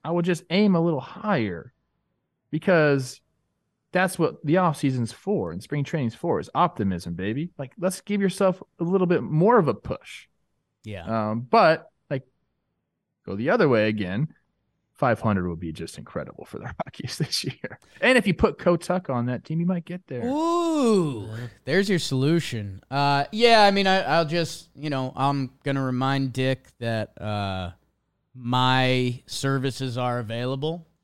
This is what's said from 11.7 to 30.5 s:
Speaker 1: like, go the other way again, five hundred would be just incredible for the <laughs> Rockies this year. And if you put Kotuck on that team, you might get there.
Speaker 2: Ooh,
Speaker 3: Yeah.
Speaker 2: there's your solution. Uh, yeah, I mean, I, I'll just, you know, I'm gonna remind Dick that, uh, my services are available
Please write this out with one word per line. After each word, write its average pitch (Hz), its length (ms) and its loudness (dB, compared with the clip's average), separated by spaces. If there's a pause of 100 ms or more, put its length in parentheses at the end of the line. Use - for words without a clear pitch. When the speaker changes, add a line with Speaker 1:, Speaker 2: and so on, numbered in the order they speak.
Speaker 1:
like, 139 120 -4 (1000)
go 98 120 -8
the 120 140 -2
other 208 180 4
way 110 200 4
again, 107 400 -2 (680)
five 127 260 2
hundred 98 300 0
would 82 100 -8
be 82 120 -8
just 82 260 -12
incredible - 480 -12
for - 120 -14
the - 60 -12
<laughs> - 220 -10
Rockies - 320 -12
this - 260 -4
year. - 340 -10 (220)
And 247 160 4
if 233 100 4
you 190 60 2
put 165 260 2
Kotuck 180 520 0
on 120 160 0
that 123 180 -4
team, 160 160 -4
you 170 60 0
might 180 180 -2
get 180 220 -12
there. - 200 -6
Speaker 2:
Ooh, 277 1040 0
Speaker 3:
Yeah. 113 160 -10 (200)
Speaker 2:
there's 190 240 2
your 185 80 2
solution. 131 840 -2 (100)
Uh, 143 420 2
yeah, 226 320 8
I 202 80 8
mean, 196 140 2
I, 190 160 6
I'll 165 220 2
just, 160 500 -4
you 147 140 -8
know, 131 260 -4
I'm 139 360 0 (140)
gonna 139 200 -2
remind 131 480 0
Dick 131 360 -2 (100)
that, 113 420 -4
uh, 98 520 -4 (640)
my 127 920 0
services 135 720 -4
are 123 200 -2
available 131 680 -6 (180)